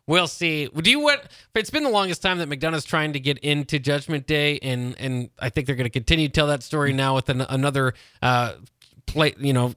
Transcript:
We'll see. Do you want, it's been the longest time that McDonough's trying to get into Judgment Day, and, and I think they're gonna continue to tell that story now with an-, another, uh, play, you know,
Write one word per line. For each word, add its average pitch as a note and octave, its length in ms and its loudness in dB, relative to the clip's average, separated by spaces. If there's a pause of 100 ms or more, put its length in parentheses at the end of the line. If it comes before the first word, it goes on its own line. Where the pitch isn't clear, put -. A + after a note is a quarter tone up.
(120)
We'll F3 160 4
see. D#3 400 -4
Do E3 240 2
you C#4+ 80 2
want, - 220 2 (340)
it's A3 140 -2
been D4+ 140 0
the C#4+ 60 0
longest F#3+ 320 0
time F3+ 180 0
that D#3+ 100 -4
McDonough's D3 340 -2
trying D#3 300 0
to C#3+ 80 -6
get C3+ 160 0
into D3 420 0
Judgment C#3+ 480 -2
Day, D3 340 2
and, B2 380 -4
and B2 300 -4 (100)
I B2+ 80 -4
think B2+ 200 -2
they're C#3 100 0
gonna B2 120 -2
continue D#3 380 2
to C3 60 -6
tell D3+ 140 2
that C#3+ 160 0
story C#3+ 280 0
now C3+ 240 2
with C3 140 0
an-, B2+ 100 0
another, C3+ 540 0 (280)
uh, B2 340 2 (500)
play, D3+ 340 2
you C#3 140 2
know, B2 240 2